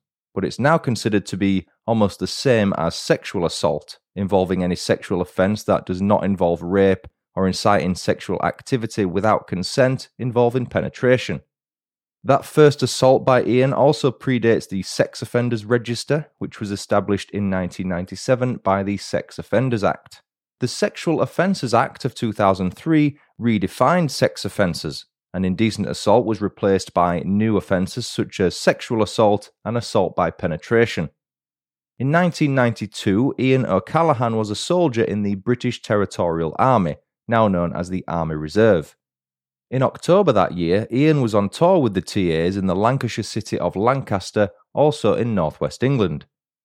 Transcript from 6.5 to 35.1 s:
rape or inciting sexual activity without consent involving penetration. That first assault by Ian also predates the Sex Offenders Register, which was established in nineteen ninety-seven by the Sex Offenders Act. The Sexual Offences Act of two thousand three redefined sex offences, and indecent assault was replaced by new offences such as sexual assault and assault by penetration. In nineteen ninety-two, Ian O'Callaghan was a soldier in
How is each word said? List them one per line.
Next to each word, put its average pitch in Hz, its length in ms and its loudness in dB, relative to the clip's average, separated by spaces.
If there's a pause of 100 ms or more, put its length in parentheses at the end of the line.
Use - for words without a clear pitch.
rape 95 460 0 (260)
or 95 140 0
inciting 92 480 0
sexual - 480 -4
activity 110 600 -4
without 98 440 0
consent 127 600 -2 (100)
involving 120 480 0
penetration. 120 760 -2 (840)
That 135 200 2
first 147 380 4
assault 131 420 2
by 127 200 4
Ian 127 280 2
also 143 380 2
predates 113 580 0
the 95 140 -6
Sex - 400 -4
Offenders 120 420 -2
Register, 120 640 -2 (120)
which - 220 -10
was 101 100 -8
established 101 600 -2
in 98 200 -4
nineteen 92 380 -4
ninety-seven 117 680 -2
by 98 280 0
the 101 120 -4
Sex - 420 -8
Offenders 113 440 -2
Act. - 400 -4 (380)
The 127 60 -2
Sexual - 540 -4
Offences 170 520 -2
Act - 320 0
of 131 120 -6
two 113 160 -2
thousand 95 400 2
three 151 460 0 (220)
redefined 123 680 2
sex - 340 -2
offences, 85 640 -4 (260)
and 92 140 -2
indecent 101 420 0
assault 107 380 2
was 104 140 -2
replaced 98 520 -2
by 87 280 2
new 104 360 0
offences 95 520 -2
such - 320 -4
as 90 160 0
sexual - 440 0
assault 104 500 2 (140)
and 113 140 -4
assault 98 380 -2
by 85 160 0
penetration. 92 800 -2 (920)
In 131 100 -2
nineteen 165 420 2
ninety-two, 117 840 0
Ian 131 260 2
O'Callaghan 117 720 0
was 107 140 -2
a 104 60 -6
soldier 160 480 0
in 104 180 -2